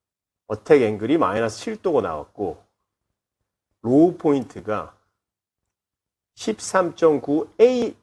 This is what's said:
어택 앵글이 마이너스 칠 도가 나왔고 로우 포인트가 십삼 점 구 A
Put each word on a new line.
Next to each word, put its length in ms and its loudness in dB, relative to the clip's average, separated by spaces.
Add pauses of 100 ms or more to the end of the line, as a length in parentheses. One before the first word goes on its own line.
(480)
어택 340 2
앵글이 360 0
마이너스 420 -2
칠 180 -10
도가 240 -2
나왔고 560 -8 (1200)
로우 360 4
포인트가 760 -4 (1400)
십삼 600 -4
점 260 2
구 280 -4 (120)
A 420 2